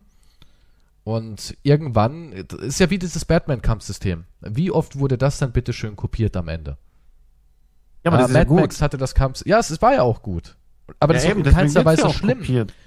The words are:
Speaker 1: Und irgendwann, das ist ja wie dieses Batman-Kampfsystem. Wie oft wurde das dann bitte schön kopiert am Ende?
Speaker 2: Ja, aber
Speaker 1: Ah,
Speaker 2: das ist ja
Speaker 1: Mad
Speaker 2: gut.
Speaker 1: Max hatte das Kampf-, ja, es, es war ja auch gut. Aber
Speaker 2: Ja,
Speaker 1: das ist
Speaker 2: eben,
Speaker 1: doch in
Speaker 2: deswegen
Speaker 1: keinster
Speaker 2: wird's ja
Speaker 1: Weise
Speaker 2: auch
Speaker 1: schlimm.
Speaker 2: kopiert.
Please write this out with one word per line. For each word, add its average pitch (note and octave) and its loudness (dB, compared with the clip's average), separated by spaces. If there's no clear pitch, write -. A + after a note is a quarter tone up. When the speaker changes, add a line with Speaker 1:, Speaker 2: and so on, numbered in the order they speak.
Speaker 1:
Und A2+ -8
irgendwann, C#3 0
das - -14
ist C3+ -6
ja F3+ 4
wie G3 -2
dieses E3+ -8
Batman-Kampfsystem. A2 -2
Wie C#3+ -4
oft D3 -2
wurde C3+ 0
das C3+ 0
dann C3 -4
bitte A#2+ -2
schön G#2+ -10
kopiert - -4
am E2+ -6
Ende? D#2 -10
Speaker 2:
Ja, E3+ 2
aber A#2 4
Speaker 1:
Ah, B2+ 6
Speaker 2:
das B2 4
ist B2+ 2
ja D#3 6
Speaker 1:
Mad B2 4
Speaker 2:
gut. D#3 6
Speaker 1:
Max - -2
hatte C#3+ 0
das C3 -4
Kampf-, C3+ 0
ja, G#3 4
es, A3+ -2
es D#3 -8
war B3 6
ja C4+ 4
auch - 0
gut. - -10
Aber D3 2
Speaker 2:
Ja, - 0
Speaker 1:
das C3+ 0
ist E3 2
Speaker 2:
eben, G#3 0
Speaker 1:
doch - -
in D#3 -2
Speaker 2:
deswegen C#3+ 6
Speaker 1:
keinster D#3 2
Speaker 2:
wird's D#3+ 4
ja - 2
Speaker 1:
Weise G3 2
Speaker 2:
auch D3 0
Speaker 1:
schlimm. A#3+ -2
Speaker 2:
kopiert. B2 -4